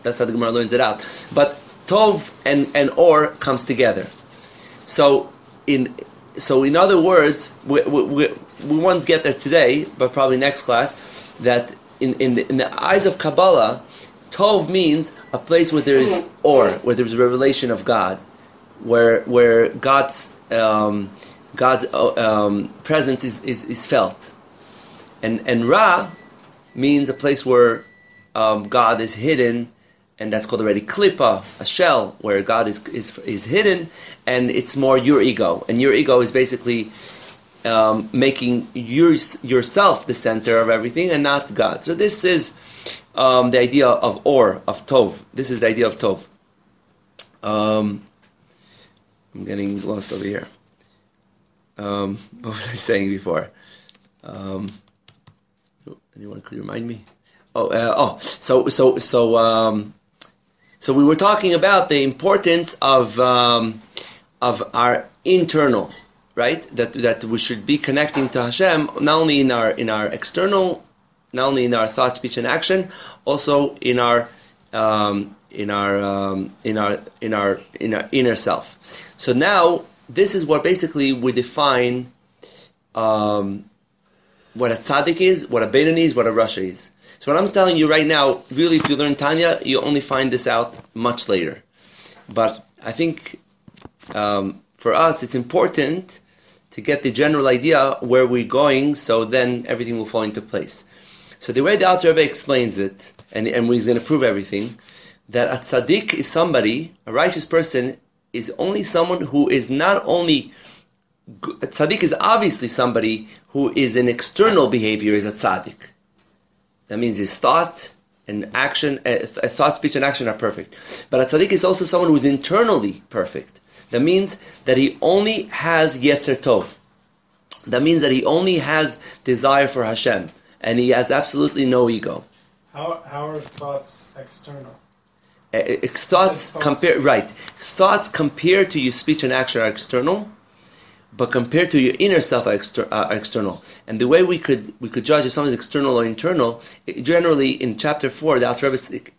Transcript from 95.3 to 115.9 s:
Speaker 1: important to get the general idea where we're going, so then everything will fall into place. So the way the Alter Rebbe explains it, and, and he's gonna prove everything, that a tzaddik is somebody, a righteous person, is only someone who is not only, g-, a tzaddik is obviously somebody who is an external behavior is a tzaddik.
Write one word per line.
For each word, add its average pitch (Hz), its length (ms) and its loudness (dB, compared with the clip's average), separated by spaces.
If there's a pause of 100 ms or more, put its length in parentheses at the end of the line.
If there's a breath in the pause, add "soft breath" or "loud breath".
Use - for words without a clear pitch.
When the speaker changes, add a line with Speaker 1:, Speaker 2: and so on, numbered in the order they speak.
Speaker 1:
important 160 840 -2 (520 soft breath)
to 110 100 -14
get 143 220 -2
the 127 80 -2
general 143 360 0
idea 135 540 2
where 127 260 4
we're 120 160 0
going, 139 520 2
so 113 280 0
then 123 460 0
everything 117 280 -4
will 107 80 -6
fall 110 180 -4
into 107 180 -6
place. - 480 -10 (500 loud breath)
So 123 140 -6
the 131 80 0
way 196 160 2
the 185 100 2
Alter 180 220 4
Rebbe 160 160 4
explains 123 520 -2
it, - 360 -6 (180)
and, 110 160 -4
and 117 200 -2
he's 120 200 0
gonna 120 140 0
prove 143 220 0
everything, 104 540 -4 (520 loud breath)
that 123 180 0
a - 140 -6
tzaddik 151 520 0
is - 140 -4
somebody, 147 640 0 (120)
a 113 80 -10
righteous 165 320 0
person, 147 500 -2 (380)
is 113 240 -8
only 196 260 -4
someone 175 380 0
who 143 280 0
is 123 200 0
not 170 360 0
only, 165 460 0 (920 loud breath)
g-, - 60 -8 (100)
a 131 60 -6
tzaddik 151 360 -2
is 151 160 2
obviously 196 480 0
somebody 113 640 -2 (200 loud breath)
who 139 260 -2
is 123 200 0
an 123 140 2
external 170 580 2
behavior 107 460 0
is 104 120 0
a 104 60 -4
tzaddik. - 580 -6 (1000)